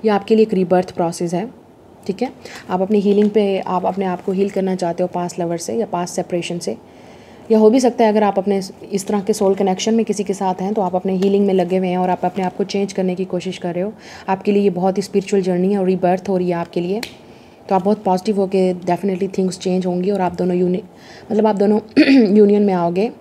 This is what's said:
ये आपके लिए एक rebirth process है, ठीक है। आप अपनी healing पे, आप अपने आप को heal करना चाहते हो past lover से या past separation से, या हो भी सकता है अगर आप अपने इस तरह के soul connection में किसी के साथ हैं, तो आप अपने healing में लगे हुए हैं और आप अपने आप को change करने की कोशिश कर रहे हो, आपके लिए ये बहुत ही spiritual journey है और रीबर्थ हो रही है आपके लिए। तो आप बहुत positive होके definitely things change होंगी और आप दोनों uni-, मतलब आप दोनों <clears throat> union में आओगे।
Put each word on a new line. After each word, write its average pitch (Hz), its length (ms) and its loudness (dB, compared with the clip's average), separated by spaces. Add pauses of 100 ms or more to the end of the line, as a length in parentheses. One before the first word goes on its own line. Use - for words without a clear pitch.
ये 220 40 4
आपके 202 260 2
लिए 220 100 6
एक 214 80 -4
rebirth 180 380 2
process 170 420 -4
है, 202 180 -6 (560)
ठीक 190 140 -6
है। 262 120 -4 (360)
आप 185 120 -2
अपनी 208 180 2
healing 202 300 4
पे, 202 300 0
आप 185 260 -4
अपने 190 200 -2
आप 180 160 -4
को 196 100 -6
heal 196 180 0
करना 190 260 -2
चाहते 175 280 -4
हो 180 40 -2
past 175 320 -6
lover 170 180 -4
से 185 160 -8
या 226 120 -2
past 175 280 -6
separation 175 460 -6
से, 214 180 -8 (760)
या 220 80 4
हो 214 100 8
भी 262 100 4
सकता 247 240 2
है 214 60 6
अगर 214 140 2
आप 202 140 2
अपने 196 240 0 (300)
इस 196 160 -6
तरह 208 140 -2
के 208 120 -2
soul 196 220 2
connection 196 380 0
में 226 120 2
किसी 208 180 -4
के 196 100 -4
साथ 190 280 -2
हैं, 196 120 -2
तो 214 80 -2
आप 180 140 -2
अपने 190 180 -2
healing 196 340 2
में 190 60 2
लगे 185 240 0
हुए 185 100 0
हैं 180 100 -2
और 180 120 0
आप 180 160 -2
अपने 185 180 -2
आप 180 140 -4
को 202 60 -2
change 196 300 -4
करने 185 220 -2
की 185 100 -4
कोशिश 185 320 -6
कर 175 160 -8
रहे 175 100 -4
हो, 214 100 -6 (360)
आपके 190 220 -2
लिए 202 120 2
ये 202 60 4
बहुत 185 280 0
ही 202 40 -2
spiritual 196 400 -2
journey 180 320 0
है 202 60 0
और 185 60 0
रीबर्थ 185 440 0
हो 185 80 0
रही 180 120 0
है 175 60 -2
आपके 170 260 -6
लिए। 196 200 -4 (680)
तो 196 60 2
आप 185 80 0
बहुत 208 200 0
positive 190 340 0
होके 185 360 2
definitely 180 560 -2
things 185 280 -2
change 185 280 -2
होंगी 180 260 -2
और 190 100 -2
आप 175 140 -2
दोनों 180 200 0
uni-, 180 300 0 (460)
मतलब 208 160 4
आप 214 80 4
दोनों 208 240 2 (180)
<clears throat> 262 400 6
union 208 240 6
में 196 120 2
आओगे। 180 480 0